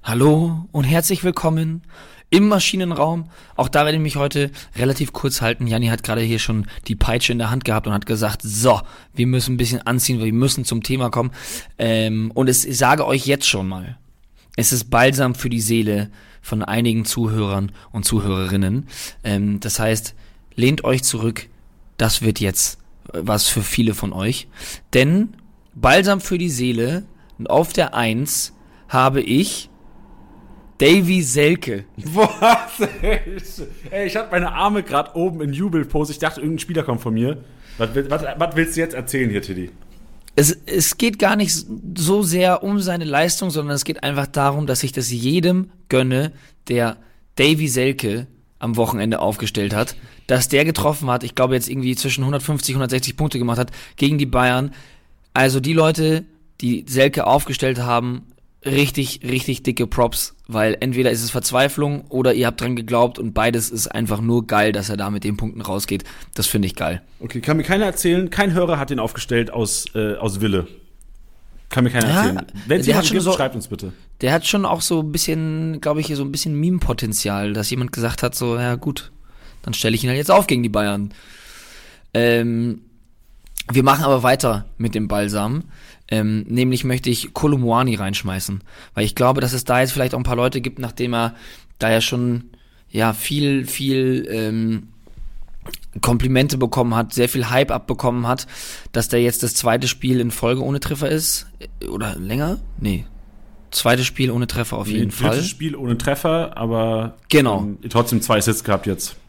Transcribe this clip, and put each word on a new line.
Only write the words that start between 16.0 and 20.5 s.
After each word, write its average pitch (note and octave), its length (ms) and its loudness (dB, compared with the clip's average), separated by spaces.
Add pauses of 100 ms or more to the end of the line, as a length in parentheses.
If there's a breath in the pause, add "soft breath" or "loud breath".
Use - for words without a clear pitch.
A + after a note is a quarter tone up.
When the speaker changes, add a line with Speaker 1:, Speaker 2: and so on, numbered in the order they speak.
Speaker 1:
von G#2+ 200 -4
einigen A2+ 420 0
Zuhörern G#2 680 -2 (200 loud breath)
und G2 120 -6
Zuhörerinnen. G2 840 0 (340 loud breath)
Ähm, G2+ 380 0
das - 180 -4
heißt, A2 360 -2 (420 soft breath)